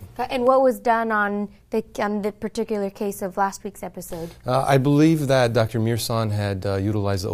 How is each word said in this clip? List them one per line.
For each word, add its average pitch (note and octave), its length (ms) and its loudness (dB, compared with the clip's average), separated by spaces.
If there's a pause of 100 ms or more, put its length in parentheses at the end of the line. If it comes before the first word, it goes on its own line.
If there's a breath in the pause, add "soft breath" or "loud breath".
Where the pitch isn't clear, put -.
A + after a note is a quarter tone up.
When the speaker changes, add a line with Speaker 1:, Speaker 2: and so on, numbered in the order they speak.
(200)
Speaker 1:
Okay, B3 140 -4
and B3+ 140 -2
what C4 160 6
was B3 160 2
done A3+ 320 0
on G#3 380 -2 (200 soft breath)
the, A3 140 -4 (160)
on G#3 240 -2
the G#3 80 -2
particular G#3 580 -6
case G3+ 320 -6
of F#3 160 -6
last G3 260 -2
week's - 200 -14
episode? F3 460 -10 (160)
Speaker 2:
Uh, C3 220 2
I C#3 120 6
believe D3 480 4
that B2+ 260 4
Doctor A2+ 260 2
Mearson A2+ 520 0
had, G2+ 340 -2
uh, G2 120 0
utilized G2+ 480 0
the - 80 -4